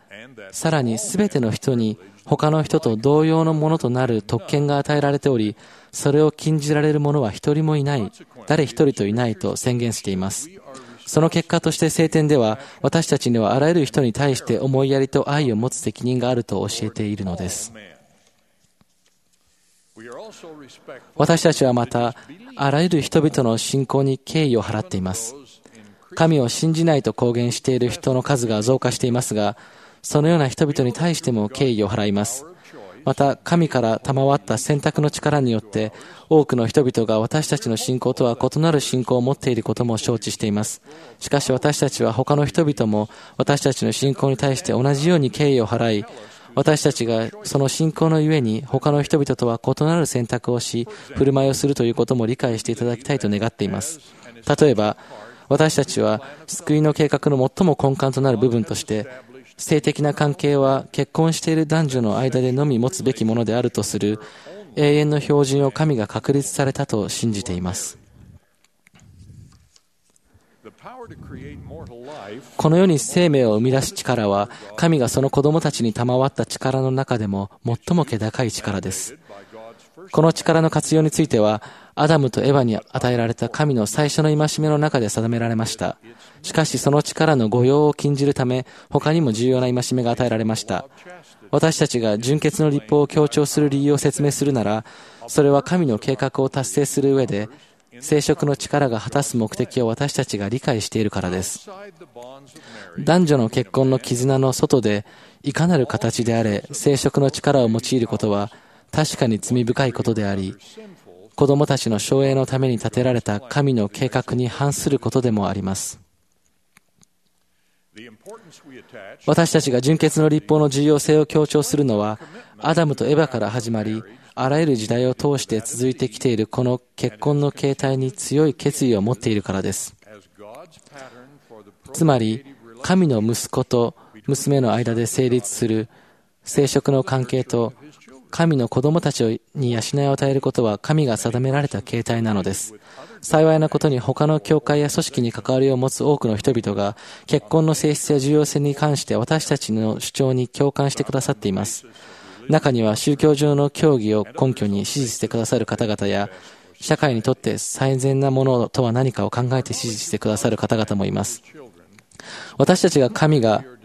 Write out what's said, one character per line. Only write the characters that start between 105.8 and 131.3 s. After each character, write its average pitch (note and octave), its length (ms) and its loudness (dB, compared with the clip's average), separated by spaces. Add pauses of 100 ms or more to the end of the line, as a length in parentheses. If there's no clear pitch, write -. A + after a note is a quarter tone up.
形 A2+ 380 -2
で A#2 100 2
あ A2+ 80 2
れ、 G#2 300 -2
生 C#3+ 220 2
殖 C#3+ 260 0
の C3+ 100 2
力 C#3+ 340 2
を A2+ 40 2
用 A2 100 0
い B2+ 220 0
る A2+ 60 0
こ A2 120 -4
と A2 120 0
は G2+ 200 -2 (400)
確 - 260 -2
か C3+ 100 2
に A2 120 0
罪 B2 260 0
深 B2+ 220 0
い A#2+ 60 -2
こ A#2 100 -6
と A2 120 0
で G#2+ 100 -2
あ G2 100 -2
り、 F#2+ 220 -6 (760)
子 C#3+ 120 4
供 C#3+ 200 4
た C3+ 120 0
ち A2+ 120 -2
の G#2 80 0
繁 C3+ 260 2
栄 C3+ 100 2
の C3+ 120 0
た C3 120 -2
め C3 100 2
に B2 60 2
立 A2 160 -4
て B2+ 120 0
ら B2+ 100 2
れ A#2 100 0
た G#2 180 -4
神 C3+ 340 0
の G2+ 140 2
計 C3 200 -4
画 B2 260 -4
に B2 140 0
反 C#3+ 240 -2
す - 180 -2
る C3+ 80 2
こ A#2 120 -2
と C3 100 2
で B2 100 2
も G2+ 180 0
あ F#2+ 40 -2
り G2 100 -6
ま F#2+ 120 -4
す。 - 260 -10 (3250)
私 D#3+ 260 -2
た D#3+ 80 2
ち C#3 100 -4
が B2 100 0
純 D3+ 180 0
潔 D#3 220 0
の D#3 80 4
立 D3+ 180 0
法 D3+ 120 2
の D3+ 100 4
重 C#3 140 0
要 D3 160 4
性 D3+ 200 2
を D3+ 80 4
強 D3+ 200 2
調 D3+ 160 0
す D3+ 140 -2
る D3 80 2
の A2 140 2
は、 G#2+ 200 -2 (400)
ア D#3 160 -2
ダ E3 120 2
ム C#3+ 100 -2
と A2 100 -2
エ D3 100 2
バ D#3 120 2
か B2 100 -6
ら G#2 120 -2
始 A#2 200 -6
ま A2 120 -2
り、 A2 200 -4 (320)
あ B2+ 140 -2
ら D3 120 2
ゆ E3 60 2
る C3+ 100 2
時 G#2+ 120 -6
代 B2 180 0
を B2+ 80 0
通 C#3+ 220 0
し - 100 -6
て A2 140 -2
続 B2 280 -4
い C3 60 -2
て B2+ 140 -4
き - 100 -12
て C3 120 0
い A2+ 60 0
る G#2+ 100 0
こ - 180 -2
の B2 160 0 (160)
結 A2 220 -4
婚 D3 220 0
の C#3+ 100 0
形 C#3 240 -2
態 C3+ 240 -2
に C3 140 -4
強 D3 340 0
い C#3 80 0
決 C#3 320 -2
意 A#2 100 4
を F#2+ 60 2
持 A#2 100 0
っ - 40 -2
て - 140 -2
い G#2+ 40 0
る G#2 80 -2
か G2 100 -6
ら F#2+ 100 -2
で G2 100 -4
す。 - 220 -10 (2000)